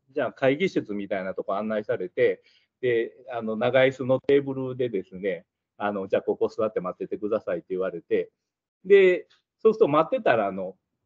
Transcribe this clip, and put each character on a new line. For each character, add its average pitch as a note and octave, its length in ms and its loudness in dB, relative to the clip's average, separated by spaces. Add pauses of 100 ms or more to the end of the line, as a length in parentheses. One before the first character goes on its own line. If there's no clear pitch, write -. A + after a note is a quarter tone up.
じ C#3 120 -6
ゃ A#2+ 60 -2
あ、 G#2 60 -10
会 C#3 240 0
議 F3+ 120 -2
室 G#2+ 240 -6
み G2+ 140 -8
た G2 120 -4
い F#2 40 -6
な F#2+ 120 -8
と - 80 -6
こ G2 120 -6
案 G#2+ 120 -6
内 G#2+ 160 -4
さ A#2 140 -4
れ F2+ 120 -8
て、 A#2+ 320 0 (400)
で、 A#2+ 320 0 (180)
あ A#2 100 -6
の、 A2 160 -4
長 B2 240 4
椅 C3 100 4
子 C3 140 -6
の C3 160 2
テ C#3+ 180 4
ー - 20 0
ブ C#3 120 -4
ル C3 220 -8
で B2 140 -2
で G2 140 -4
す - 160 -20
ね、 F#2 260 -6 (360)
あ G#2 100 -2
の、 G2 180 -6
「じ - 60 2
ゃ G#2 40 2
あ、 - 20 -4
こ G2+ 160 0
こ A2 100 0
座 A2 180 -4
っ G#2+ 80 -4
て F#2 80 -4
待 F2+ 140 -6
っ - 20 -20
て F#2+ 100 -8
て G2 100 -8
く G2+ 120 -6
だ G#2 120 0
さ F#2+ 140 -4
い」 E2+ 40 -4
っ - 20 -12
て - 100 -18
言 F#2 80 -4
わ F#2 120 -4
れ F2 100 -10
て、 F#2+ 300 -2 (520)
で、 F#3 440 6 (320)
そ A3 100 4
う G#3+ 40 6
す G#3+ 60 -2
る G#3+ 60 6
と - 20 8
待 D#3 200 4
っ - 20 -18
て C4 140 -2
た C3 120 4
ら、 G#2 120 0
あ G2 40 -4
の、 F#2 240 -8 (300)